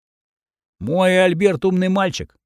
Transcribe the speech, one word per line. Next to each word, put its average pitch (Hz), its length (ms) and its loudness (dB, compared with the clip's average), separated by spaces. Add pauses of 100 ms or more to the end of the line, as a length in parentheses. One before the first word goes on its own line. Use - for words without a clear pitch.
(800)
"Мой 185 460 0
Альберт 180 400 0
умный 185 240 0
мальчик. 190 580 -4